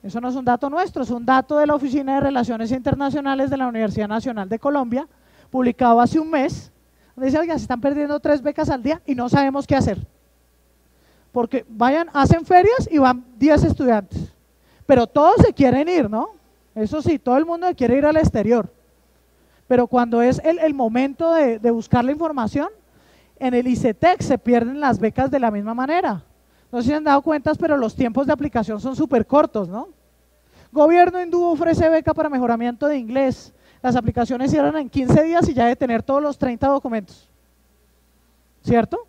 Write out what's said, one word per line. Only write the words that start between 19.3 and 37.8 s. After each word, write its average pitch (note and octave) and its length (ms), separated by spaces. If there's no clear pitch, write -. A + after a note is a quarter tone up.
Pero B3 220
cuando A#3+ 340
es B3 220
el, E4 160
el D#4 120
momento C4+ 640
de, C4 240
de A#3 140
buscar A#3+ 320
la C4 80
información, D4+ 560
en B3+ 140
el B3 120
icetec B3+ 560
se C4 160
pierden A#3+ 400
las B3+ 220
becas B3+ 320
de C4+ 80
la A#3 100
misma G#3 240
manera. C4 480
No B3 80
sé A#3+ 60
si A#3+ 60
se D4 60
han D#4 80
dado C#4 180
cuenta, D4+ 320
pero D#4+ 220
los A3+ 200
tiempos B3 300
de D4+ 60
aplicación A3+ 480
son C4 140
súper B3+ 320
cortos, A#3+ 420
¿no? A#3 200
Gobierno F4 500
hindú F4 220
ofrece E4 440
beca D#4+ 240
para D#4 160
mejoramiento A#3+ 580
de D4 120
inglés. B3+ 560
Las B3 140
aplicaciones A#3+ 540
cierran D4 260
en C#4+ 140
quince C4+ 320
días E4+ 260
y D#4 60
ya A#3 120
de A#3+ 100
tener A#3 260
todos C#4 180
los D4 160
treinta B3+ 300
documentos. B3+ 600